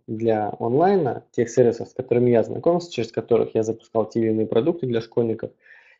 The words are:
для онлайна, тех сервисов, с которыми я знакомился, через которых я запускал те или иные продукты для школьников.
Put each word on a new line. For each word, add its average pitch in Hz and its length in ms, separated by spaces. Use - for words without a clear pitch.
для 110 540
онлайна, 139 720
тех 117 180
сервисов, 117 400
с - 40
которыми 120 360
я 113 140
знакомился, 160 480
через 113 200
которых 110 440
я 113 80
запускал 110 440
те 120 120
или 110 100
иные 110 160
продукты 139 400
для 113 160
школьников. 113 500